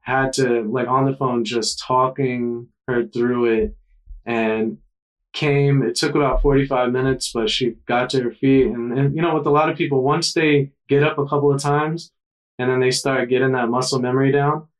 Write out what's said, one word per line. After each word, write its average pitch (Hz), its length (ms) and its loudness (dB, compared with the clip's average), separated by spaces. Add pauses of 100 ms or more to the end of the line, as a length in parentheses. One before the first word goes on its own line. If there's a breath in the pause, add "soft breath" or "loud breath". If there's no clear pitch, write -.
Had 135 320 -2
to, 120 300 0
like, 117 240 -4
on 135 180 0
the 135 100 -2
phone, 120 280 -2
just 110 360 -4
talking 123 880 -2 (180)
her 120 180 0
through 120 400 0
it 110 300 0 (500)
and 110 520 -2 (560)
came, 143 500 2
it - 120 -2
took 143 200 -2
about 139 260 2
forty-five 135 500 2
minutes, 127 420 -2
but 110 160 -2
she 117 260 -2 (120)
got 123 240 0
to 131 120 0
her 117 80 -4
feet. 135 360 4
And, 120 300 -4
and, 139 180 0
you 160 60 -2
know, 160 140 0
with 151 100 -2
a 147 60 2
lot 156 180 4
of 160 80 -4
people, 143 240 0
once 156 320 0
they 147 380 2 (160)
get 139 160 4
up 156 140 0
a 143 100 -2
couple 143 260 2
of 139 80 -2
times 151 500 -2 (460)
and 127 120 0
then 127 100 0
they 127 100 2
start 131 400 -2
getting 131 220 2
that 120 180 0
muscle 123 300 -2
memory 131 320 2
down 147 360 0 (120)